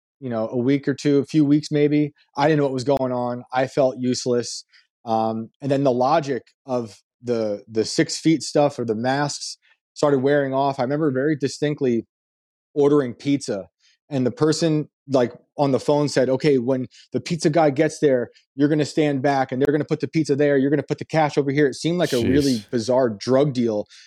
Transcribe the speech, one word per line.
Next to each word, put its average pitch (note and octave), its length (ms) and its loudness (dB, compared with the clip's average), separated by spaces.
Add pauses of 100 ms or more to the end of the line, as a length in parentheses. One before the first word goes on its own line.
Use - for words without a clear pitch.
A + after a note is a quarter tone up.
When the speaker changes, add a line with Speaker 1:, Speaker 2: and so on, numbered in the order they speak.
(200)
Speaker 1:
you C3 100 -10
know, A2+ 200 -4
a C3+ 80 -6
week C3+ 300 0
or C#3+ 60 0
two, C#3+ 260 0
a B2 60 0
few D#3 200 2
weeks D3+ 260 2
maybe. D3 420 0 (240)
I C#3+ 100 2
didn't D#3 120 2
know C#3+ 60 2
what C3+ 80 -2
was B2+ 100 -4
going C3+ 280 0
on. B2 320 -4 (100)
I C3 140 0
felt C3 320 0
useless. B2 640 -2 (420)
Um, A2+ 440 -2 (120)
and C#3 100 -2
then C#3 120 2
the C#3 80 4
logic C3+ 520 0 (220)
of B2 320 -6 (260)
the, A2 460 -2
the A2 160 0
six - 340 -2
feet D#3 240 0
stuff D3 360 0
or A#2+ 60 -4
the A2+ 100 -2
masks C3+ 640 -4 (360)
started C#3+ 260 2
wearing C#3 340 0
off. C3+ 260 0
I B2+ 40 -2
remember D3 280 -2
very C#3 240 0
distinctly C3+ 680 -2 (680)
ordering C#3+ 400 2
pizza, A#2+ 540 -4 (420)
and C3 160 0
the A#2 60 0
person, D3+ 580 0 (180)
like, B2+ 260 2 (240)
on C#3 140 2
the B2 80 2
phone D3 280 0
said, C3 220 0
"Okay, C3 280 2
when B2+ 300 -2 (240)
the - 80 -2
pizza E3+ 300 -2
guy D#3 200 4
gets D3+ 300 0
there, B2+ 300 2 (260)
you're C#3+ 140 2
gonna D3+ 160 0
stand C#3+ 360 -2
back C3+ 300 0
and C3 100 -2
they're C#3+ 120 0
gonna D3 100 0
put D3+ 160 -4
the C3 80 -6
pizza D3 300 -2
there. C#3+ 200 2
You're C3+ 120 2
gonna C#3+ 140 0
put - 160 -6
the - 60 -12
cash D#3 320 0
over C#3 140 0
here." C#3+ 160 2
It B2 80 -4
seemed E3+ 220 -4
like E3 160 -2
a B2 80 2
really C3+ 380 2
Speaker 2:
Jeez. G#2 100 -16
Speaker 1:
bizarre B2 400 0
drug B2+ 440 0
deal. A2+ 320 -2 (220)